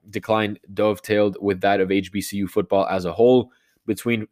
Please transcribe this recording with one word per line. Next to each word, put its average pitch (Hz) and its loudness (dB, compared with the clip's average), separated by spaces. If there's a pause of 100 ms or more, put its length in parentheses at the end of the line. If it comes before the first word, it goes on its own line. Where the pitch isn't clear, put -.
decline 107 -2 (160)
dovetailed 104 0
with 98 -2
that 98 2
of 92 0
H 95 0
B 101 -4
C 101 -6
U 98 -2
football 98 0
as 92 -4
a 85 -4
whole. 120 4 (340)
Between 110 -4